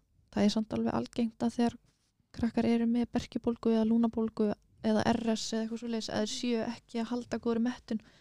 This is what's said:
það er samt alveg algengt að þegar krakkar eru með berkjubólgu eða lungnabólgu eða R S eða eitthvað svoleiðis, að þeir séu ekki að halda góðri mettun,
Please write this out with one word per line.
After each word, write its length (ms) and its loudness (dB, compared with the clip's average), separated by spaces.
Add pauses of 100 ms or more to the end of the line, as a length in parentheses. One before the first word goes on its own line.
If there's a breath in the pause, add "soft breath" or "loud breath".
(340)
það 100 4
er 120 6
samt 180 -4
alveg 220 0
algengt 480 -4
að 140 0
þegar 200 0 (560)
krakkar 320 0
eru 220 4
með 240 0
berkjubólgu 640 -2
eða 100 4
lungnabólgu 640 2 (320)
eða 260 2
R 160 2 (140)
S 160 -6
eða 140 -2
eitthvað 180 -8
svoleiðis, 260 -4
að 140 0
þeir 80 -4
séu 320 -2
ekki 400 -6
að 80 -8
halda 280 -4
góðri 220 0
mettun, 380 -4 (220)